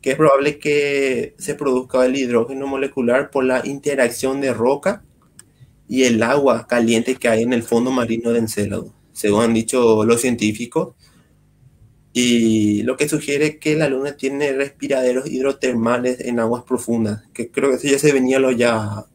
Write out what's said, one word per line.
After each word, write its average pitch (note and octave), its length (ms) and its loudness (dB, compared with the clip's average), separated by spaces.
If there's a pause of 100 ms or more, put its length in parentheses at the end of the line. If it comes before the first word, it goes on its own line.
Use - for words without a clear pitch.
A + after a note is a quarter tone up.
que C3+ 100 -2
es C3+ 60 0
probable D3 420 4
que C#3+ 800 -2
se C#3+ 160 -8
produzca B2+ 520 0
el B2+ 100 0
hidrógeno B2+ 500 -2
molecular C3+ 640 -2
por C3 140 0
la B2+ 220 0
interacción C3+ 760 -2
de C3+ 120 0
roca C3 520 -2 (840)
y B2+ 160 2
el A2+ 180 4
agua B2 460 2
caliente A#2 480 2
que - 120 -2
hay A2+ 140 2
en A#2+ 100 0
el A#2 100 0
fondo A#2+ 280 0
marino A#2 400 -2
de A#2 100 0
Encélado, G2+ 540 -6 (180)
según G#2+ 300 0
han A#2 120 2
dicho A2+ 500 2
los A#2 160 4
científicos, A#2 760 -2 (1160)
y A2 680 2
lo B2 140 -2
que D3 120 0
sugiere D3+ 500 -2
que D3+ 180 -2
la D#3 120 0
Luna C#3 280 -4
tiene C#3 360 -2
respiraderos C3+ 760 -2
hidrotermales B2+ 880 -2
en A#2+ 200 -2
aguas A#2 240 -2
profundas, A2+ 580 -2 (100)
que - 180 -10
creo C3+ 200 0
que B2+ 60 2
eso C#3+ 100 -4
ya C#3 120 2
se D3 140 4
venía C3 280 2
lo C3 100 2
ya A2+ 540 0 (100)